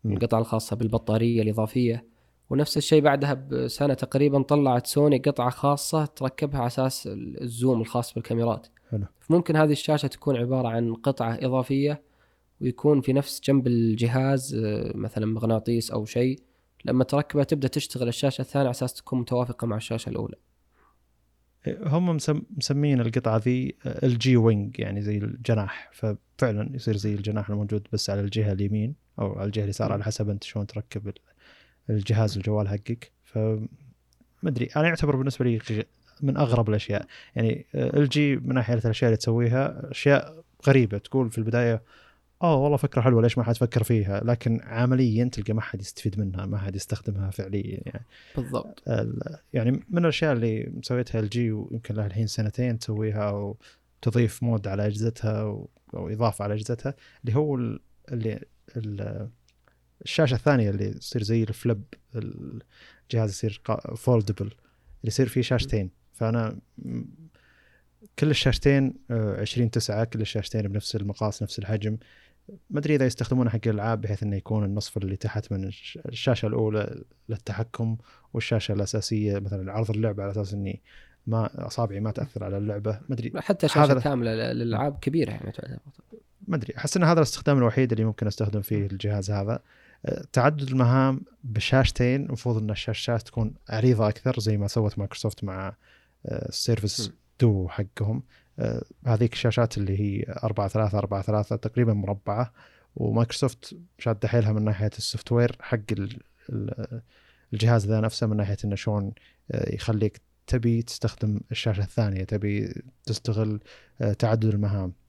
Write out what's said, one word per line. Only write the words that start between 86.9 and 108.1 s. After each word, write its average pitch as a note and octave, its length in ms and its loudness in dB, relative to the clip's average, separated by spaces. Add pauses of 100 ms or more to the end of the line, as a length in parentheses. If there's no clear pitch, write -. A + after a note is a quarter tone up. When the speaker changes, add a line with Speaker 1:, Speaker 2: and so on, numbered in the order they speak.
Speaker 1:
إن F3+ 60 6
هذا E3 160 6
الاستخدام C#3+ 380 4
الوحيد A#2+ 340 4
اللي A2 140 2
ممكن G#2+ 220 -2
أستخدم G#2 340 -2
فيه G2+ 240 -2
الجهاز G2 460 -2
هذا. G#2 280 -2 (460)
آه، - 180 -4 (100)
تعدد C#3+ 280 4
المهام C3 600 4 (220)
بشاشتين، B2+ 840 2
المفروض A#2 320 -2
إن G#2+ 120 -2
الشاشات A2+ 520 -2
تكون A2 320 -4 (160)
عريضة A2 400 4
أكثر B2+ 300 -2
زي G#2+ 180 0
ما G2+ 100 0
سوت G#2 320 0
مايكروسوفت - 440 -6
مع، F#2+ 240 -6 (580)
آه، - 240 -6
السيرفس G#2+ 600 -2
Speaker 2:
مم. - 60 -18 (240)
Speaker 1:
دو G2+ 280 4
حقهم. G#2+ 560 -4 (360)
آه، - 240 -2 (220)
هذيك A#2 280 2
الشاشات A#2 440 0
اللي G2 220 -2
هي G2+ 260 -2 (180)
أربعة G#2 240 0
ثلاثة، G#2 300 0
أربعة G2+ 240 -2
ثلاثة، G#2+ 340 0
تقريبًا A2+ 380 2
مربعة. G2+ 600 -2 (420)
ومايكروسوفت - 840 0 (200)
شادة A2 300 -2
حيلها A2+ 260 4
من G#2+ 100 2
ناحية G#2+ 340 0
السوفت - 340 -6
وير A#2+ 300 4
حق A#2 180 -2 (120)
ال-، G2+ 280 -4 (300)
ال-، A2+ 520 -6 (520)
الجهاز A2 340 4
ذا A2 120 2
نفسه، A2 280 0